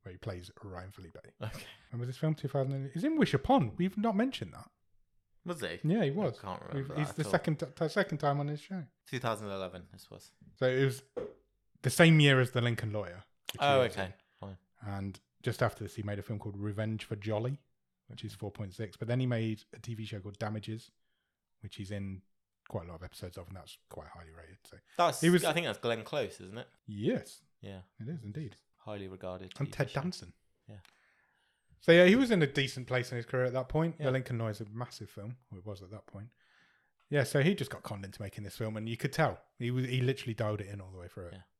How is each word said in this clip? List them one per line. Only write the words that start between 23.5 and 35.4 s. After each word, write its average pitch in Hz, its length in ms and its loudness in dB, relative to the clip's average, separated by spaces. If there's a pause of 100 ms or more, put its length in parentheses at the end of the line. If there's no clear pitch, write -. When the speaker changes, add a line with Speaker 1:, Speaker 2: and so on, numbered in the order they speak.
Speaker 1:
that's - 220 -18 (100)
quite 78 200 -14
highly 82 280 -18
rated. 82 200 -20 (120)
So - 80 -20 (220)
Speaker 2:
That's, 175 220 4
Speaker 1:
he 165 100 8
was 175 140 6
Speaker 2:
I 160 80 4
think 165 140 0
that's 107 120 -2
Glenn 117 240 0
Close, 120 380 -2
isn't 98 180 -12
it? 131 80 -12 (220)
Speaker 1:
Yes. 113 520 -2 (200)
Speaker 2:
Yeah. 98 180 -12 (220)
Speaker 1:
It 113 80 -8
is 147 160 -8
indeed. 107 320 -10 (220)
Speaker 2:
Highly 101 280 -10
regarded 92 520 -10
Speaker 1:
And 147 100 -2
Speaker 2:
T - 20 -10
V - 60 -12
Speaker 1:
Ted 131 140 -2
Speaker 2:
show. 139 100 -4
Speaker 1:
Danson. 156 320 -8 (360)
Speaker 2:
Yeah. 107 80 -16 (1040)
Speaker 1:
So 170 120 8
yeah, 175 140 12
he 202 100 10
was 254 160 6
in 180 100 6
a 143 60 6
decent 127 400 -2
place 127 240 0
in 123 60 -4
his 117 80 -4
career 127 180 2
at 123 80 0
that 127 160 -2
point. 160 300 2
Speaker 2:
Yeah. 151 80 -2
Speaker 1:
The 131 60 4
Lincoln 127 260 -2
Lawyer 113 120 0
is 104 100 -6
a 110 120 -8
massive 113 360 -10
film, 110 280 -12 (160)